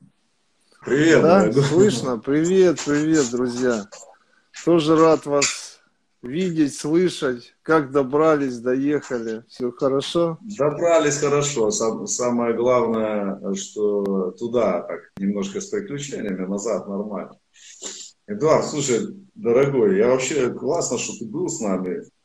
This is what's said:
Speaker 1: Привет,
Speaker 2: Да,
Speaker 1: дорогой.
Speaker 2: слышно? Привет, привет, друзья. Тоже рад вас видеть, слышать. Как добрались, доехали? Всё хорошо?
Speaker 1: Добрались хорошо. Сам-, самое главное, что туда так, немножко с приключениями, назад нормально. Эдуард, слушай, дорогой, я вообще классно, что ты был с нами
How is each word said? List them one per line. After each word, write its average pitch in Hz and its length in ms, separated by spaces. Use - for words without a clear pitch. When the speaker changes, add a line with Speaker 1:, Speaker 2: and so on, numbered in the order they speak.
Speaker 1:
Привет, 147 360
Speaker 2:
Да, 175 180
Speaker 1:
дорогой. 139 140
Speaker 2:
слышно? 143 560
Привет, 165 680
привет, 147 460
друзья. 123 540
Тоже 160 320
рад 160 280
вас - 560
видеть, 156 540
слышать. 151 880
Как 151 280
добрались, 139 680
доехали? 127 920
Всё 123 220
хорошо? 156 680
Speaker 1:
Добрались 147 760
хорошо. 143 540
Сам-, 104 360
самое 120 480
главное, 110 1000
что 98 760
туда 110 520
так, 85 160
немножко 98 440
с - 60
приключениями, 104 800
назад 101 420
нормально. 101 500
Эдуард, 117 380
слушай, 123 420
дорогой, 117 640
я 113 120
вообще 131 440
классно, 127 440
что - 220
ты 113 100
был 160 200
с - 120
нами 92 420